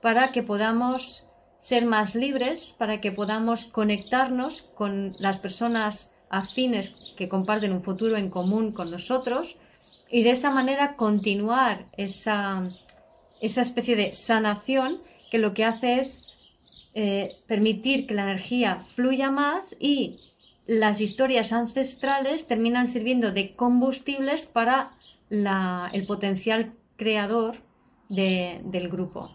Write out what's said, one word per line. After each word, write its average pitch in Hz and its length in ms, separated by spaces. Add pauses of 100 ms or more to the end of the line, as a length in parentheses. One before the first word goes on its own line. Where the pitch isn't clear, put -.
para 240 320
que 240 100
podamos 226 840 (300)
ser 240 260
más 214 300
libres, 269 640
para 214 240
que 202 100
podamos 220 540
conectarnos 247 960
con 196 560
las 196 220
personas 214 760 (140)
afines 208 880
que 185 120
comparten 196 440
un 180 100
futuro 214 340
en 196 140
común 214 420
con 170 180
nosotros 254 680 (540)
y 240 120
de 233 80
esa 262 200
manera 277 460
continuar 208 920 (100)
esa, 196 720 (720)
esa 220 200
especie 240 360
de 202 180
sanación 247 840 (320)
que 233 80
lo 214 140
que 220 120
hace 240 340
es, - 280 (680)
eh, 202 420 (100)
permitir 220 600
que 214 80
la 202 80
energía 196 580
fluya 262 500
más 285 480
y 269 540 (340)
las 214 340
historias 226 520
ancestrales 269 960
terminan 240 420
sirviendo 233 440
de 196 220
combustibles 269 920
para 240 460 (360)
la, 190 640
el 196 140
potencial 202 680 (240)
creador 220 600 (520)
de, 185 560
del 180 240
grupo - 460